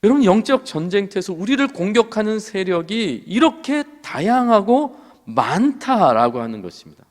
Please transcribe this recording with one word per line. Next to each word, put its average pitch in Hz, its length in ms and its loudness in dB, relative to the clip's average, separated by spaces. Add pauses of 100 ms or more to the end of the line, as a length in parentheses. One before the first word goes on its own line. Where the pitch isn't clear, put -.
여러분, 262 200 4
영적 220 400 2
전쟁터에서 185 680 -4
우리를 226 360 -2
공격하는 214 720 -2
세력이 185 880 -4
이렇게 285 560 -2 (180)
다양하고 240 960 0 (280)
많다라고 127 1160 2
하는 113 220 -8
것입니다. 85 480 -18